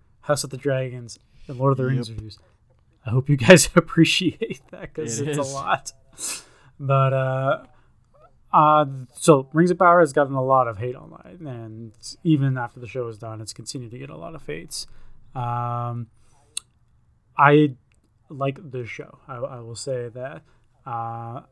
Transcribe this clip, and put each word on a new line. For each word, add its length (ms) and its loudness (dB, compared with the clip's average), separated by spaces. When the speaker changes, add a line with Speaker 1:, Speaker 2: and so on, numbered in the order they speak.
Speaker 1:
House 240 -2
of 60 -10
the 80 -12
Dragons, 600 -4
and 100 -10
Lord 140 4
of 60 2
the 80 0
Rings 240 -2
Speaker 2:
Yep. 80 -14
Speaker 1:
reviews. 200 -14
I 40 -6
hope 200 0
you 80 4
guys 340 8
<laughs> 20 -18
appreciate 840 0
that, 220 -18
'cause 260 -8
Speaker 2:
It 100 -4
Speaker 1:
it's 100 -2
Speaker 2:
is. 120 -4
Speaker 1:
a 40 -10
lot. 380 -6
But, 360 2
uh, 480 -2
uh, 320 6
so 400 4
Rings 160 4
of 80 -2
Power 220 6
has 120 4
gotten 220 0
a 100 -2
lot 240 4
of 80 -8
hate 180 -8
online, 520 -20
and 460 -14
even 360 2
after 220 -10
the 60 -14
show 220 -8
is 80 -12
done, 240 -14
it's 140 -14
continued 380 -14
to 60 -16
get 120 -16
a 80 -16
lot 160 -14
of 120 -18
hates. 400 -12
Um, 720 -6
I 380 6
like 300 -8
the 120 -10
show. 440 -16
I, 80 -14
I 240 -12
will 160 -16
say 320 -6
that. 340 -14
Uh, 680 -10